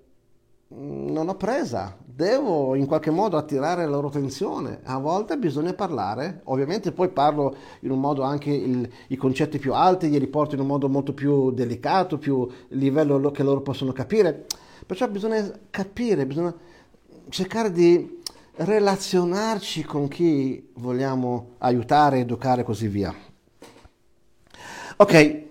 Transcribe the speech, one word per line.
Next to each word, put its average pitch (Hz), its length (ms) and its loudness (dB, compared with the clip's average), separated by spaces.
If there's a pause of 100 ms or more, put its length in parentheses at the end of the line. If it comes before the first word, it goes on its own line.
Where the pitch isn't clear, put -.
(680)
non 143 580 -6
ho 190 100 -4
presa. 190 680 -4
Devo 160 680 0
in 139 120 2
qualche 156 240 0
modo 175 280 0
attirare 151 460 -2
la 151 80 -2
loro 143 160 -2
attenzione. 139 760 -6
A 131 140 -6
volte 190 400 -2
bisogna 165 340 -2
parlare, 143 720 -4
ovviamente 151 480 -2
poi 180 160 0
parlo 147 460 2 (260)
in 131 100 -4
un 135 100 0
modo 139 220 0
anche 143 280 -2
il, 123 400 -2 (180)
i 135 80 -4
concetti 139 420 0
più 131 140 -2
alti, 170 360 2
glieli 147 180 2
porto 147 280 -2
in 135 60 -2
un 139 60 -2
modo 139 220 0
molto 139 260 -2
più 139 360 2
delicato, 135 680 0
più 131 280 0 (220)
livello 139 480 2
lo, 139 140 2
che 147 120 -2
loro 139 200 2
possono 135 300 -4
capire. 151 540 0 (380)
Perciò 185 240 -4
bisogna 208 420 -2 (200)
capire, 196 560 -2
bisogna 170 280 -2 (760)
cercare 202 400 -2
di 170 500 4 (360)
relazionarci 190 1300 0
con 143 240 -2
chi 139 640 0
vogliamo 123 840 -2
aiutare, 131 600 4
educare 123 440 0
e - 20 -6
così 110 240 -2
via. 98 260 -2 (1800)
Ok, 156 520 8